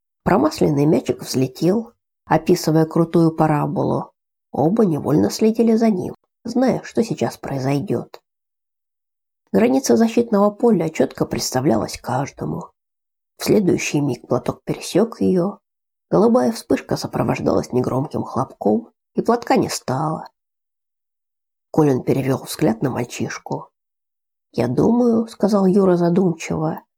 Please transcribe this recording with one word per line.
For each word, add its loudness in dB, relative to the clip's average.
Промасленный 2
мячик 0
взлетел, -2
описывая 2
крутую 2
параболу. 0
Оба 2
невольно 2
следили 2
за 2
ним, -4
зная, 0
что -2
сейчас -4
произойдет. -4
Граница 2
защитного 2
поля 0
четко -2
представлялась -2
каждому. -8
В -10
следующий 0
миг -4
платок -4
пересек -2
ее, 0
голубая 2
вспышка -4
сопровождалась -2
негромким -2
хлопком, -2
и -4
платка 0
не 0
стало. -6
Колин 2
перевел -2
взгляд -2
на -2
мальчишку. -8
«Я -2
думаю», 2
сказал 0
Юра 4
задумчиво, 0